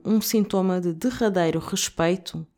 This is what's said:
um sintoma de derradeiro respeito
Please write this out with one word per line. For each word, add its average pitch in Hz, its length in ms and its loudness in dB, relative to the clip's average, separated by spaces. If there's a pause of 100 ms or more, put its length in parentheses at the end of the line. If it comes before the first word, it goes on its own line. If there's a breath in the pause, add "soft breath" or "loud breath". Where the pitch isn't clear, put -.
um 214 160 2
sintoma 196 580 2
de 175 140 0
derradeiro 165 640 0
respeito 170 880 -4 (120)